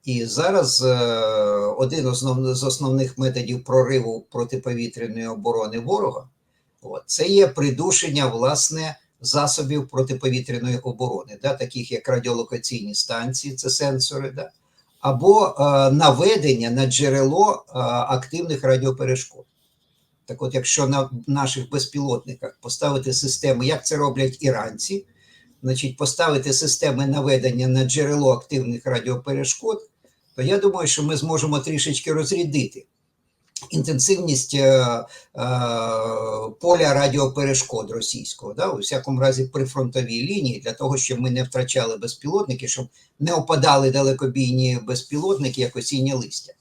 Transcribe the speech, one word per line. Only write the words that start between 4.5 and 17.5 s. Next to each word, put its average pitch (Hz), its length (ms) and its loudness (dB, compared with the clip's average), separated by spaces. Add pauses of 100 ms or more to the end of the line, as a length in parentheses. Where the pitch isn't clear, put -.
оборони 110 520 -4
ворога, 147 500 -2 (540)
от, - 240 -12
це 160 220 -2
є 196 180 8
придушення, 143 800 0
власне, 147 720 -2 (220)
засобів 143 680 0
протиповітряної 127 920 -2
оборони, 120 640 -6
да, 135 120 0
таких 123 380 -8
як 117 160 -6
радіолокаційні 117 880 -4
станції, 131 600 -4
це 127 160 -6
сенсори, 135 600 -2
да, 135 200 -12 (500)
або, 180 580 6
е, 139 320 6
наведення 143 800 4
на 131 160 2
джерело, 139 840 2